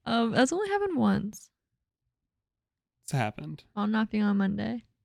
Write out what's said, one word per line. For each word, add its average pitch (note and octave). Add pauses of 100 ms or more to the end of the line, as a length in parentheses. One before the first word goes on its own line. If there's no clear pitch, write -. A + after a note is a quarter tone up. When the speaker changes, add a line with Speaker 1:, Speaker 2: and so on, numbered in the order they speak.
Speaker 1:
Um, A#3
that's C4
only G4
happened G4+
once. G#3 (1500)
Speaker 2:
It's -
happened. D3 (140)
Speaker 1:
On G#3
not A3
being G#3+
on G#3
Monday. G3+ (220)